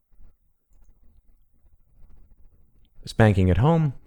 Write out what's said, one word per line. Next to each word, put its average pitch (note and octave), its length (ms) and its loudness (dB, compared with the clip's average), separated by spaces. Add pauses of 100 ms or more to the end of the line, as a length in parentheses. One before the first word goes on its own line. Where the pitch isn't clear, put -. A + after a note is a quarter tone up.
(3000)
Spanking G2 460 2
at F2 60 2
home, D#3 360 0 (140)